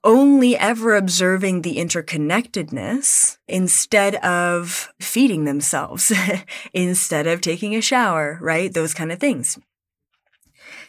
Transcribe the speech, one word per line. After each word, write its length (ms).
only 540
ever 400
observing 680
the 140
interconnectedness 1600
instead 680
of 840
feeding 440
themselves, 680
<laughs> 300
instead 560
of 120
taking 360
a 40
shower, 640
right? 320
Those 180
kind 200
of 80
things. 360